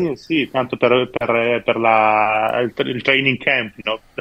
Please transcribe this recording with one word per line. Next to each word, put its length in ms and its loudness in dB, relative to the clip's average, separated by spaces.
sì, 60 -20
sì, 280 -2
tanto 240 -4
per, 360 2
per, 520 0
per 140 0
la, 840 2
il 100 -4
tra-, 160 -4
il 120 -6
training 360 0
camp, 360 -2
no? 180 -6